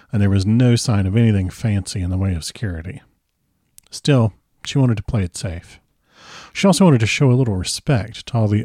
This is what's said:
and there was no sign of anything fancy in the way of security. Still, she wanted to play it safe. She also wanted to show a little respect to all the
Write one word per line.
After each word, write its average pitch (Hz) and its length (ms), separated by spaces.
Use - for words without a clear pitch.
and 104 120
there 98 80
was 98 160
no 120 300
sign 101 300
of 92 80
anything 104 360
fancy 101 500
in 90 80
the 92 80
way 95 180
of 78 80
security. - 600
Still, 123 420
she - 140
wanted 123 180
to 98 60
play 101 220
it - 120
safe. - 420
She - 120
also 190 200
wanted 135 140
to 110 60
show 139 240
a 123 60
little 123 180
respect 101 720
to - 80
all 110 140
the 104 160